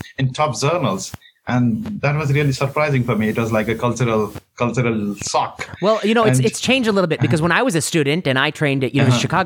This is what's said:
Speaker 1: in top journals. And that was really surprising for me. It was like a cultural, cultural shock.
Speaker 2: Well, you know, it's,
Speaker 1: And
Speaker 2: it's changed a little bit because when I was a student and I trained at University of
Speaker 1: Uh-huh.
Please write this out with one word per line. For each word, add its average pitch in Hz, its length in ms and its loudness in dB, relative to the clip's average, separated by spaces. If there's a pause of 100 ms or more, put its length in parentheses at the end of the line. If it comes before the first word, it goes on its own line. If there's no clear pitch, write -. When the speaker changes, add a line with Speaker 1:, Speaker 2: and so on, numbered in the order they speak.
(180)
Speaker 1:
in 131 140 0
top 147 260 -2
journals. 135 560 -2 (320)
And 120 380 0 (160)
that 147 160 0
was 151 160 -2
really 143 220 2
surprising 139 500 0
for 117 140 0
me. 107 100 0
It 107 100 0
was 113 140 0
like 107 160 0
a 113 80 0
cultural, 113 580 0 (240)
cultural 113 580 -2
shock. - 540 -6 (120)
Speaker 2:
Well, 214 200 2
you 214 120 2
know, 226 100 2
it's, 131 160 4
Speaker 1:
And 127 80 2
Speaker 2:
it's - 140 -6
changed 247 260 2
a 220 60 2
little 185 160 2
bit 151 100 -2
because 156 220 2
when 170 100 2
I 185 120 2
was 247 120 0
a 156 60 0
student 139 460 0
and 131 120 2
I 147 100 2
trained 139 360 -2
at 120 100 -2
University 120 300 2
of - 80 -4
Speaker 1:
Uh-huh. 180 120 2